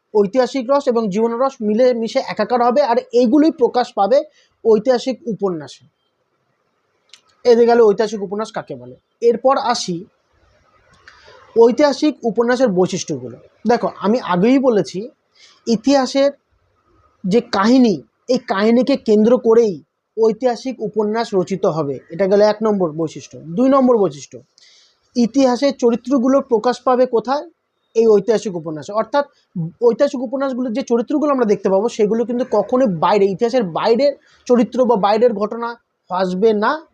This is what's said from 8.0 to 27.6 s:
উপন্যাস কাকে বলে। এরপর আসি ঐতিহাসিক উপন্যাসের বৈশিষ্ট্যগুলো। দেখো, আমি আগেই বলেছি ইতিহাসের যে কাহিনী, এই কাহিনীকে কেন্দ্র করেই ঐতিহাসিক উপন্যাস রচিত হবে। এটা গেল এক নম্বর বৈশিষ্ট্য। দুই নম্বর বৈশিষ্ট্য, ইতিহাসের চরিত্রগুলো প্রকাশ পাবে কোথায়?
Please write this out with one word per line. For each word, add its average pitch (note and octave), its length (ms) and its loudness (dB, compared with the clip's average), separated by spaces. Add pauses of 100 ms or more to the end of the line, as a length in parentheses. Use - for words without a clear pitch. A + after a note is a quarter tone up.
উপন্যাস G#3 300 -8
কাকে D3+ 220 -12
বলে। B2 220 -18 (240)
এরপর A#3 380 2
আসি G#3 460 -6 (1500)
ঐতিহাসিক C#4 640 2
উপন্যাসের A#3 460 0
বৈশিষ্ট্যগুলো। E3+ 680 -4 (320)
দেখো, A3 280 0
আমি G3 240 0
আগেই F#3+ 380 2
বলেছি A3 500 -2 (580)
ইতিহাসের C4+ 640 0 (920)
যে G3+ 140 2
কাহিনী, A3+ 640 2 (260)
এই B3 100 0
কাহিনীকে A#3+ 580 0
কেন্দ্র A3 420 2
করেই A3+ 440 2 (360)
ঐতিহাসিক A3+ 600 -2
উপন্যাস G#3+ 560 -4
রচিত F#3+ 320 -2
হবে। D3 320 -4 (120)
এটা F3+ 160 -2
গেল G3+ 140 2
এক G#3+ 220 2
নম্বর G3 300 -2
বৈশিষ্ট্য। D3+ 460 -8
দুই E3+ 300 -2
নম্বর B3+ 300 4
বৈশিষ্ট্য, C#3+ 400 -4 (760)
ইতিহাসের B3 600 2
চরিত্রগুলো B3+ 640 0
প্রকাশ A#3+ 400 -2
পাবে B3+ 260 0
কোথায়? B3+ 440 -4 (440)